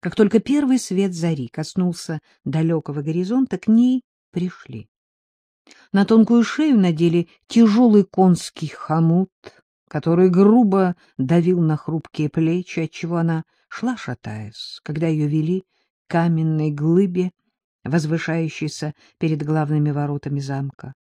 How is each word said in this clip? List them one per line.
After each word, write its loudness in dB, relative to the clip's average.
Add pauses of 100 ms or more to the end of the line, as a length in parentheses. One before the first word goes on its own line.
Как -8
только 4
первый 0
свет -2
зари -4
коснулся -6 (240)
далекого -2
горизонта, -2
к -6
ней 4 (280)
пришли. -10 (1040)
На 4
тонкую 4
шею 2
надели 2 (200)
тяжелый 6
конский 0
хомут, 0 (580)
который 2
грубо 4 (240)
давил 2
на 0
хрупкие -6
плечи, -4
отчего -6
она -2 (240)
шла, -6
шатаясь, -12
когда -4
ее -2
вели -2 (440)
к -16
каменной 0
глыбе, 0 (500)
возвышающейся -4 (240)
перед -2
главными 0
воротами -4
замка. -8 (140)